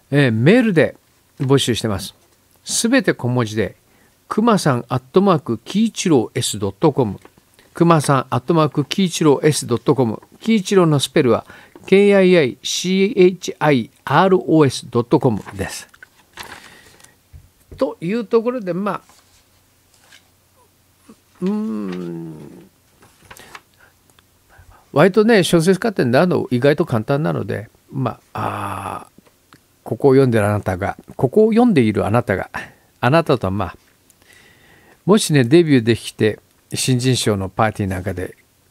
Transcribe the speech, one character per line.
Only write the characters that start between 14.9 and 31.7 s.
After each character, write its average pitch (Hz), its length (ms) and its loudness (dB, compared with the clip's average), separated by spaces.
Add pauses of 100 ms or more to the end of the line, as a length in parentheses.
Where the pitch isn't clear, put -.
ッ - 20 -8
ト 147 160 0
コ 127 120 2
ム 98 100 -4 (140)
で 95 140 -8
す。 - 180 -14 (1900)
と - 220 -4
い 170 140 -6
う 233 120 -4
と 233 180 0
こ 240 80 -2
ろ 254 100 -8
で、 180 120 -6
ま 196 180 -4
あ、 - 100 -8 (2500)
う 185 40 -6
ー 190 40 -2
ん、 180 1200 -10 (2250)
割 175 180 4
と 214 120 2
ね、 214 200 4
小 165 180 2
説 185 180 0
家 233 100 -4
っ 196 40 -6
て 175 100 -2
な 127 180 2
る 185 60 2
の 123 240 -2
意 123 80 0
外 143 160 2
と 165 100 -2
簡 113 180 -2
単 143 200 -2
な 170 100 -2
の 113 120 -6
で、 107 240 -10 (220)
ま 123 280 -6 (140)
あ、 104 720 -10
あ - 0 -
ー、 - 500 -20 (260)
こ - 140 -8
こ 147 120 2
を - 20 6
読 131 160 4
ん 123 40 0
で 113 80 2
る 101 80 2
あ 104 40 0
な 104 100 -2
た 95 160 -6
が、 92 200 -6 (180)
こ 127 140 -2
こ 220 180 4
を 226 40 0
読 233 180 4
ん 214 40 2